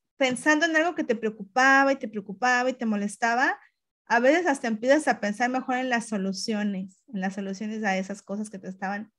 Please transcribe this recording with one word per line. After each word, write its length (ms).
pensando 500
en 80
algo 220
que 80
te 100
preocupaba 760
y 40
te 120
preocupaba 640
y 20
te 140
molestaba, 680
a 120
veces 300
hasta 180
empiezas 400
a 140
pensar 280
mejor 280
en 140
las 180
soluciones, 960
en 140
las 140
soluciones 500
a 120
esas 240
cosas 300
que 80
te 80
estaban 520